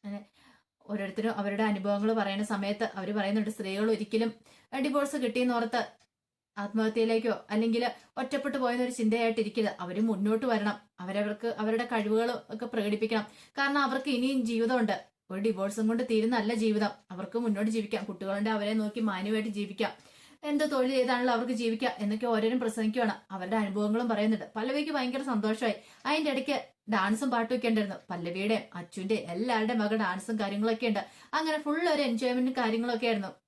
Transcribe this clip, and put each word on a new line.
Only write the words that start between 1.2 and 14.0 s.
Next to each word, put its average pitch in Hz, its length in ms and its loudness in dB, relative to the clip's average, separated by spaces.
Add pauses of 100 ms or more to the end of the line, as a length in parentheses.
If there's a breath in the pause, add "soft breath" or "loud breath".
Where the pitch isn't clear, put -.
അവരുടെ 202 320 -2
അനുഭവങ്ങൾ 202 500 0
പറയുന്ന 202 300 0
സമയത്ത് 208 520 -2
അവര് 196 180 -4
പറയുന്നുണ്ട്, 208 360 0
സ്ത്രീകൾ 208 420 -2
ഒരിക്കലും 220 420 0 (460 loud breath)
ഡിവോഴ്സ് 277 360 0
കിട്ടിയെന്നോർത്ത് 240 760 0 (680)
ആത്മഹത്യയിലേക്കോ 220 920 0
അല്ലെങ്കിൽ 226 420 2 (260 loud breath)
ഒറ്റപ്പെട്ടു 269 400 -2
പോയെന്നൊരു 247 340 0
ചിന്തയായിട്ടിരിക്കരുത്. 220 880 0
അവര് 180 220 -4
മുന്നോട്ട് 220 440 2
വരണം. 208 340 0 (200)
അവരവർക്ക് 208 480 -4
അവരുടെ 226 380 0
കഴിവുകൾ 226 460 0 (180)
ഒക്കെ 220 160 -8
പ്രകടിപ്പിക്കണം. 214 600 -2 (300 loud breath)
കാരണം 285 240 2
അവർക്ക് 262 280 0